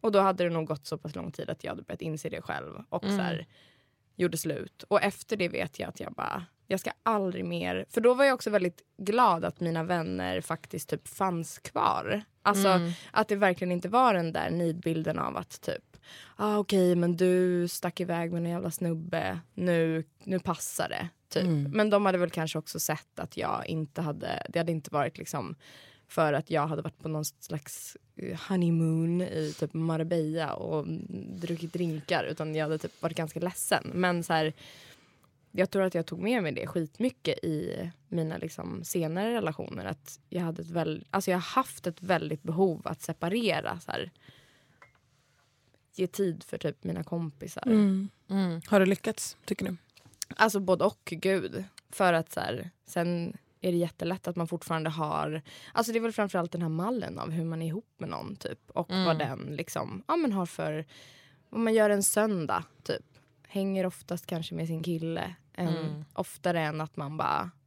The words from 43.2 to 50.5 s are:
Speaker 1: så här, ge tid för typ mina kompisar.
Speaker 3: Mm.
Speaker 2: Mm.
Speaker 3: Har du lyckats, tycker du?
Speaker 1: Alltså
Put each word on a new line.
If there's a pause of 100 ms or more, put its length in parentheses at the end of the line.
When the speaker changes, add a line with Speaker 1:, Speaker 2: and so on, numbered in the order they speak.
Speaker 1:
så
här, (1800)
ge
tid
för
typ
mina
kompisar.
Speaker 3:
Mm. (200)
Speaker 2:
Mm.
Speaker 3:
Har
du
lyckats,
tycker
du? (600)
Speaker 1:
Alltså